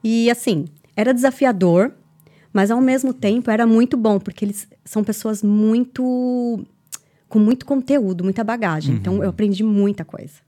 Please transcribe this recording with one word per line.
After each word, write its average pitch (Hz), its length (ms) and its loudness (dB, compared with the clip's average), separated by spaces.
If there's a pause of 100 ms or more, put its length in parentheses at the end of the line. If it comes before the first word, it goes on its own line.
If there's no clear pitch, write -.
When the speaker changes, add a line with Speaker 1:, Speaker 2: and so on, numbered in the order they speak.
Speaker 1:
E, 226 260 2
assim, 202 340 -2 (320)
era 233 180 2
desafiador, 240 760 2 (600)
mas, 202 180 2
ao 233 100 0
mesmo 262 340 0
tempo, 226 360 -2
era 220 160 2
muito 226 300 4
bom, 220 220 2
porque 202 260 -6
eles 202 240 -8 (160)
são - 180 -4
pessoas 214 400 -4
muito, 240 1160 0 (680)
com 214 100 2
muito 220 260 2
conteúdo, 254 600 -2
muita 196 200 -2
bagagem. 170 520 -2
Então, 180 200 -2
Speaker 2:
Uhum. 202 80 -2
Speaker 1:
eu 190 60 -2
aprendi 202 320 -2
muita 202 420 0
coisa. - 300 -16 (140)